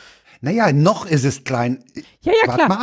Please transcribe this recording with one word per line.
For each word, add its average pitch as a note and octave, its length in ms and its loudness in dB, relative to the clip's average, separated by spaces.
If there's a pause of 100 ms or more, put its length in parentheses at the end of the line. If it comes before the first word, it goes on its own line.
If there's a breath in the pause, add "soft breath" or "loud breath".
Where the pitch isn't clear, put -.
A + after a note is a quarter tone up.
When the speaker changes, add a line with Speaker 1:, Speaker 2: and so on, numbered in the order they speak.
(420 loud breath)
Speaker 1:
Naja, G3 280 0
noch D#3 360 2
ist D3+ 180 0
es - 200 -2
klein. B2 380 -4 (380 loud breath)
Speaker 2:
Ja, E4+ 100 -4 (120)
ja, G4 60 2
Speaker 1:
Wart B2 100 -2
Speaker 2:
klar. C#4 100 2
Speaker 1:
mal F#3+ 140 0